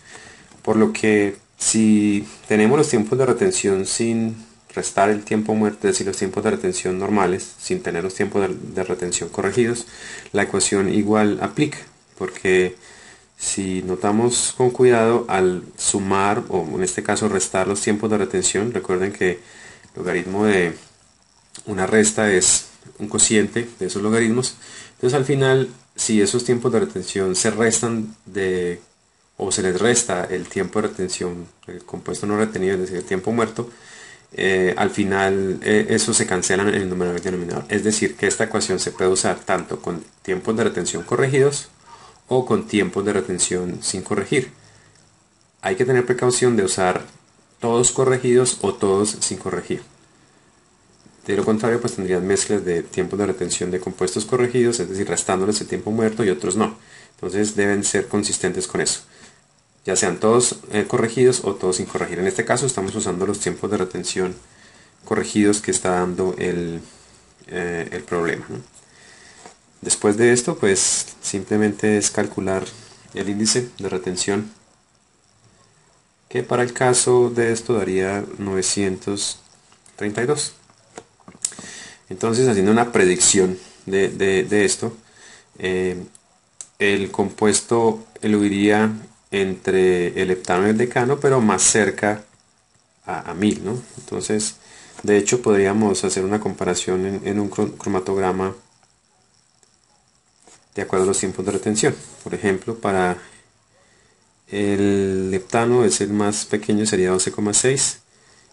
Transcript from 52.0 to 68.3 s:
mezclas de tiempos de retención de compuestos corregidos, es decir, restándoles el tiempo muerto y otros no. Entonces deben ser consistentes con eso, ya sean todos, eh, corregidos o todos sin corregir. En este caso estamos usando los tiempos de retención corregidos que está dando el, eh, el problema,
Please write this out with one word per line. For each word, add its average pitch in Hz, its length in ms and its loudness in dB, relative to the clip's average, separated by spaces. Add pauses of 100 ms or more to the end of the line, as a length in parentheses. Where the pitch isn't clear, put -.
mezclas 98 420 0
de 85 180 -2
tiempos 185 360 -4
de 202 60 0
retención 180 460 -4
de 90 100 -4
compuestos - 460 -4
corregidos, 120 540 2
es 87 100 -4
decir, 95 180 -4
restándoles 95 540 0
el - 60 -14
tiempo 92 220 -6
muerto 110 320 0
y 104 60 2
otros 90 280 -2
no. 104 200 0 (380)
Entonces 104 420 -4
deben 101 260 2
ser 98 260 -2
consistentes 92 580 -2
con 90 160 -4
eso, - 180 -2 (840)
ya 95 100 0
sean 90 240 0
todos, 117 360 2 (140)
eh, 107 160 0
corregidos 123 580 2
o 98 100 0
todos 92 220 -2
sin 95 100 -4
corregir. 90 320 -6
En 92 80 0
este - 180 0
caso 123 220 0
estamos 98 280 -4
usando 95 320 -2
los 98 140 -2
tiempos 95 300 -4
de 101 80 0
retención 92 560 -4 (720)
corregidos 104 560 2
que - 80 -4
está 92 220 0
dando 90 440 0
el, 87 460 -4 (640)
eh, 87 440 -6
el 87 120 -10
problema, 85 480 -2